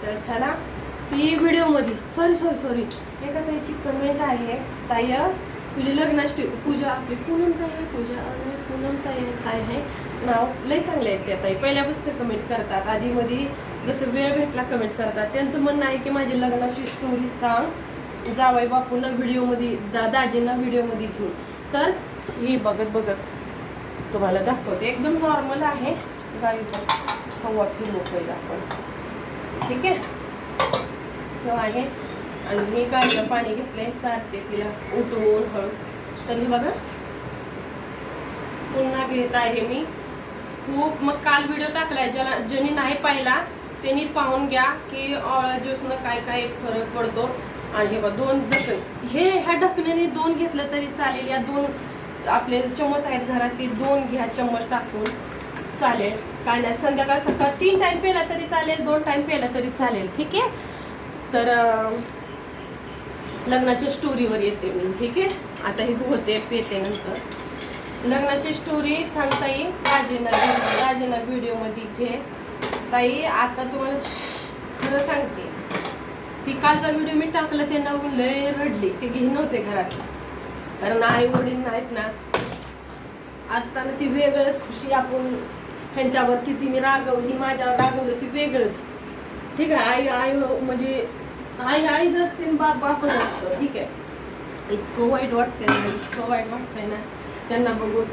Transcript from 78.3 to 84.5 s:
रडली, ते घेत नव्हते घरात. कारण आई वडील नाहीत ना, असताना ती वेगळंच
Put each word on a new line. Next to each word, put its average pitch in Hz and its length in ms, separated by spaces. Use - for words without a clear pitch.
रडली, 208 300
ते - 180
घेत 247 240
नव्हते 285 260
घरात. 196 380
कारण 226 220
आई 240 240
वडील 254 280
नाहीत 240 360
ना, 220 100
असताना 262 420
ती 285 80
वेगळंच 277 540